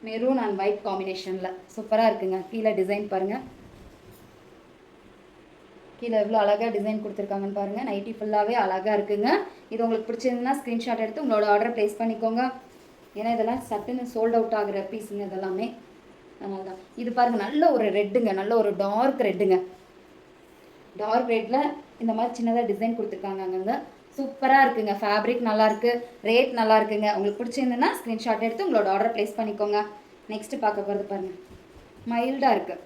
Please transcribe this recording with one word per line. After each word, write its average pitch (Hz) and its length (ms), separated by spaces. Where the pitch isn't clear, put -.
மெரூன் 240 400
and 202 140
white 208 260
காம்பினேஷன்ல 190 640
சூப்பரா 220 360
இருக்குங்க. 190 300
கீழே 220 300
டிசைன் 202 340
பாருங்க. 196 220
கீழே 233 240
எவ்வளோ 220 200
அழகா 208 240
டிசைன் 214 260
கொடுத்துருக்காங்கன்னு 196 580
பாருங்க. 202 200
நைட்டி 202 280
ஃபுல்லாவே 214 360
அழகா 190 340
இருக்குங்க. 208 320
இது 226 120
உங்களுக்கு 226 260
பிடிச்சிருந்ததுன்னா 247 500
ஸ்கிரீன்ஷாட் 233 440
எடுத்து 285 200
உங்களோட 214 300
ஆர்டரை 226 240
பிளேஸ் 208 240
பண்ணிக்கோங்க. 226 400
ஏன்னா 226 160
இதெல்லாம் 233 360
சட்டுன்னு 247 420
சோல்ட் 233 260
அவுட் 226 200
ஆகுற 202 200
பீஸுங்க 208 340
இதெல்லாமே. 190 400
அதனால 196 300
தான். 190 120
இது 233 160
பாருங்க, 233 260
நல்ல 302 180
ஒரு 220 120
ரெட்டுங்க, 208 320
நல்ல 208 120
ஒரு 202 80
டார்க் 226 460
ரெட்டுங்க. 190 300
டார்க் 240 340
ரெட்ல 214 240
இந்த 226 140
மாதிரி 240 220
சின்னதா 233 320
டிசைன் 226 260
கொடுத்துருக்காங்க 196 500
அங்கங்க. 185 280
சூப்பரா 269 480
இருக்குங்க. 220 380
ஃபேப்ரிக் 226 480
நல்லா 214 180
இருக்கு, 220 240
ரேட் 247 300
நல்லா 220 220
இருக்குங்க. 214 340
உங்களுக்கு 202 280
பிடிச்சிருந்ததுன்னா 254 480
ஸ்கிரீன்ஷாட் 226 480
எடுத்து 392 180
உங்களோட 214 280
ஆர்டரை 202 200
பிளேஸ் 208 240
பண்ணிக்கோங்க. 208 400
நெக்ஸ்ட் - 320
பார்க்க 202 240
போறது 202 240
பாருங்க, 185 200
மைல்டா 254 440
இருக்கு. - 280